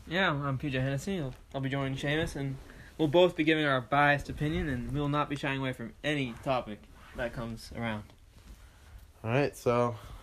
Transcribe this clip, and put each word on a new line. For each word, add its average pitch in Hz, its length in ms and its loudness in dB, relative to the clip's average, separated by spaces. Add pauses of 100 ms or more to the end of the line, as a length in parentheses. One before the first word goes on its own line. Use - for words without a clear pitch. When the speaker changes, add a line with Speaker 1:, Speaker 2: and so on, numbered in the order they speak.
Speaker 1:
Yeah, 180 240 2
I'm 139 260 -2
P 147 140 -4
J 131 100 0
Hennessy. 139 400 -2
I'll, 131 140 -6 (200)
I'll 135 60 -4
be 135 80 -2
joining 135 260 -2
Seamus, 151 420 -2
and 135 200 -4 (400)
we'll 160 100 4
both 175 300 6
be 160 80 0
giving 156 200 4
our 131 160 4
biased 143 480 4
opinion, 156 400 -2
and 120 220 -2
we 139 80 -2
will 143 100 0
not 147 220 0
be 147 60 -2
shying 135 240 -2
away 131 120 -2
from 120 200 -10 (100)
any 139 400 -2
topic 117 380 -2 (340)
that 120 180 -4
comes 117 460 -8
around. 110 240 -4 (1200)
Speaker 2:
All 110 80 -4
right, 135 260 2
so 120 380 2 (280)